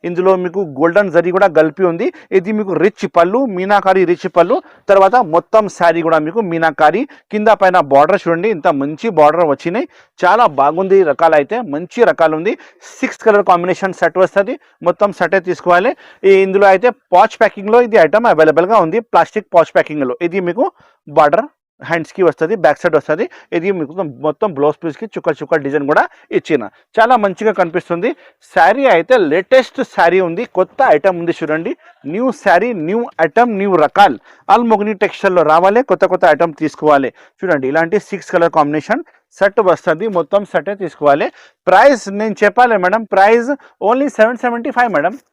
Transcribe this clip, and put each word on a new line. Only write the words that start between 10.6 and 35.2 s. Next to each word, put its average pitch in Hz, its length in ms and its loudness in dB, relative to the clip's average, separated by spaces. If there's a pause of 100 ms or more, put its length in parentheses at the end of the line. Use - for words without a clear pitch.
రకాలు 160 300 0
అయితే, 202 180 -4 (160)
మంచి 180 380 -2
రకాలు 156 300 0
ఉంది. 208 120 -4 (460)
సిక్స్ - 260 -8
కలర్ 208 260 2
కాంబినేషన్ 180 500 -2
సెట్ 196 240 0
వస్తది, 202 300 -4 (340)
మొత్తం 202 220 -2 (100)
సెటే 180 280 0
తీసుకోవాలి. 180 440 0 (360)
ఈ 190 160 6
ఇందులో 196 280 2
అయితే 214 180 2 (240)
పౌచ్ 208 280 2
ప్యాకింగ్‌లో 214 460 0
ఇది 202 160 4
ఐటమ్ 220 300 0
అవైలబుల్‌గా 160 520 2
ఉంది, 208 140 -2 (100)
ప్లాస్టిక్ 185 460 -2
పౌచ్ 160 220 0
ప్యాకింగ్‌లో. 147 380 -4 (120)
ఇది 185 100 -4 (120)
మీకు 240 140 -2 (540)
బార్డర్ 175 280 2 (400)
హ్యాండ్స్కి 165 400 -6
వస్తది, 160 260 -2 (100)
బ్యాక్ 151 180 2
సైడ్ 170 160 -2
వస్తది. 160 280 -2 (320)
ఇది 170 200 -2
మీకు 160 260 -8 (220)
మొత్తం 151 320 -4
బ్లౌజ్ 147 260 0
పీస్కి 170 320 -10
చుక్క 165 240 -4
చుక్క 156 260 -4
డిజైన్ 143 240 -4
కూడా 190 140 2 (340)
ఇచ్చిన, 123 320 -4 (280)
చాలా 233 260 2
మంచిగా 202 340 -2
కనిపిస్తుంది. 170 520 -4 (440)
శారీ 202 300 2 (100)
అయితే 170 240 2 (140)
లేటెస్ట్ 262 480 0 (160)
శారీ 180 320 2
ఉంది, 180 180 -6 (140)
కొత్త - 200 -4 (160)
ఐటమ్ 175 260 0
ఉంది. 170 180 -4
చూడండి, 160 340 -6 (400)
న్యూ 247 160 -4 (140)
శారీ, 196 260 2 (180)
న్యూ 220 140 -2 (260)
ఐటమ్, 233 320 0
న్యూ 196 140 -2 (120)
రకాల్. 160 320 2 (360)
అల్ 233 180 2
మొగని 208 320 -2
టెక్స్టైల్లో 185 480 0